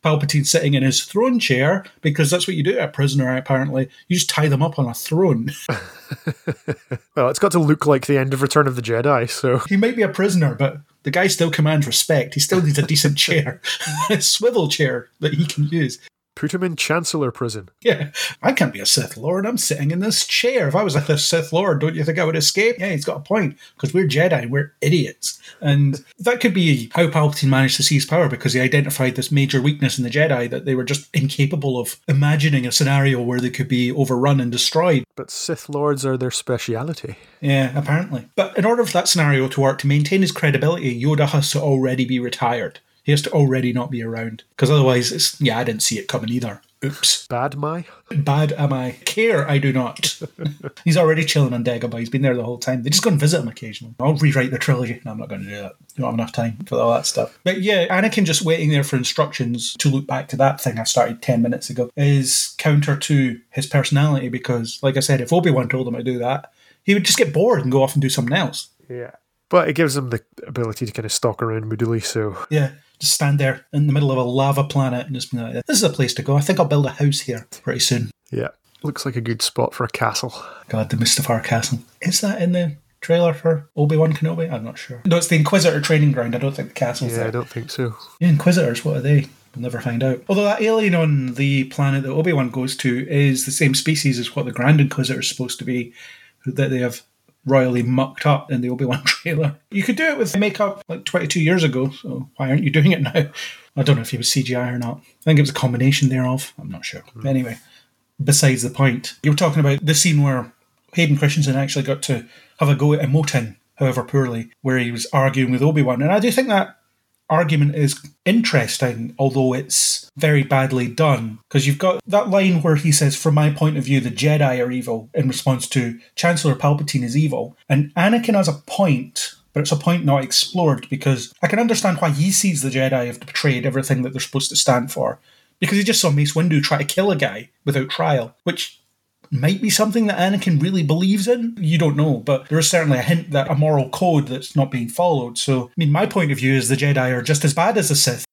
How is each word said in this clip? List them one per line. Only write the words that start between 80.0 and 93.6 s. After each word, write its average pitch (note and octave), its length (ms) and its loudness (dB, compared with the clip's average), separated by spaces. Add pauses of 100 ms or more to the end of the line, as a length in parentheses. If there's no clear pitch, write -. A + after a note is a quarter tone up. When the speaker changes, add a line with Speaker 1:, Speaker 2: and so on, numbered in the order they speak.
Speaker 1:
God, A2 200 -4
the A2+ 80 -2
Mustafar A2+ 460 0
Castle. A#2 360 -2 (220)
Is F3+ 200 0
that G3+ 200 -2
in F3 120 2
the E3+ 240 -2 (240)
trailer E3+ 320 2
for D3+ 420 -2
Obi-Wan D#3 380 4
Kenobi? E3 380 -2
I'm A2+ 120 -6
not A#2 140 -12
sure. B2 280 -16
No, E3+ 120 4
it's E3+ 100 0
the E3+ 80 2
Inquisitor D#3 460 4
training D3 320 4
ground. A#2 220 -2
I A#2 40 -2
don't C3+ 160 -4
think - 140 -8
the - 60 -20
castle's A#2+ 360 -4
Speaker 2:
Yeah, A#2 80 -4
Speaker 1:
there. A#2 80 -2
Speaker 2:
I A2+ 40 -4
don't A#2+ 180 -6
think A#2 220 -10
so. A#2+ 240 -4 (240)
Speaker 1:
Yeah, F3 100 4
Inquisitors, D3+ 560 2
what D3 120 -2
are C3+ 40 -4
they? C#3+ 260 4 (280)
We'll A#2 80 -8
never A#2+ 180 -8
find A#2 220 -2
out. C3 260 0
Although G3+ 160 2
that G#3 160 0
alien G#3+ 340 2
on C#3+ 380 2
the C#3 320 0
planet C#3 380 0
that C3 80 -6
Obi-Wan C#3+ 400 0
goes C3 260 -4
to B2 320 -2
is C#3+ 360 2
the C3+ 60 -6
same C#3 240 2